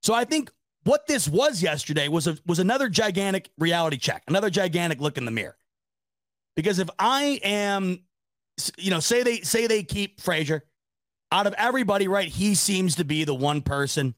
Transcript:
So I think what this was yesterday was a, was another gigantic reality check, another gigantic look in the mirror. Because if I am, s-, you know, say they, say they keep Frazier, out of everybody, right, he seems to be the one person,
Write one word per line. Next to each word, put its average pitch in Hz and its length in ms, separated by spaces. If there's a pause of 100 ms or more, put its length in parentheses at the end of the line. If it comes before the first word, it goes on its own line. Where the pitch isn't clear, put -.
So 214 120
I 240 100
think 302 260 (340)
what 294 220
this 262 220
was 214 340
yesterday 151 460
was 151 180
a, 160 200
was 175 120
another 240 300
gigantic 196 720
reality 165 400
check, - 300
another 196 200
gigantic 170 520
look 147 180
in 123 80
the 113 40
mirror. 110 260 (1000)
Because 175 220
if 185 100 (100)
I 269 460
am, 196 560 (580)
s-, - 200
you 185 120
know, 170 100
say 240 220
they, 226 180
say 226 260
they 220 160
keep 196 380
Frazier, 156 440 (680)
out 196 160
of 202 120
everybody, 208 500
right, 190 200
he 196 260
seems 185 420
to 170 80
be 156 200
the 147 100
one 143 260
person, 139 580